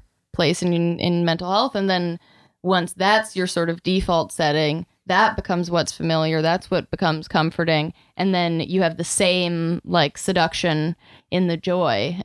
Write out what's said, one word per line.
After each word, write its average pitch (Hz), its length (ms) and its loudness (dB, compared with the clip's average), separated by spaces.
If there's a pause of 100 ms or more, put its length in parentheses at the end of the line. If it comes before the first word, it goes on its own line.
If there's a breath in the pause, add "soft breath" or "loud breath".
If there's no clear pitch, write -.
(340)
place 170 280 0
in, 175 120 0 (260)
in 175 260 0
mental 170 260 -2
health. 233 220 2
And 196 160 0
then 175 300 -2 (420 soft breath)
once 180 320 0
that's 214 420 0
your 185 120 0
sort 170 240 -2
of 170 100 -8
default 180 500 0
setting, 156 540 0 (220)
that 220 280 2
becomes 175 360 -2
what's 165 260 0
familiar. 160 460 0
That's 170 260 0
what 175 220 -2
becomes 156 360 -2
comforting. 160 640 0 (240 soft breath)
And 185 180 2
then 170 240 0
you 185 240 0
have 165 140 0
the 170 60 -4
same, 175 800 0
like, 160 360 0
seduction 170 760 0 (360 loud breath)
in 180 160 2
the 165 100 0
joy 170 680 0